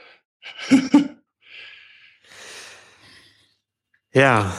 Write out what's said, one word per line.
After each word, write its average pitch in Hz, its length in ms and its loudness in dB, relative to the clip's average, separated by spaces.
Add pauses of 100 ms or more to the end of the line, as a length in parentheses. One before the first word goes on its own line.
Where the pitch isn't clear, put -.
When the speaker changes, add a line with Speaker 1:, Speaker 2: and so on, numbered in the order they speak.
(720)
Speaker 1:
<laughs> - 400 2 (3000)
Speaker 2:
Ja, 117 460 2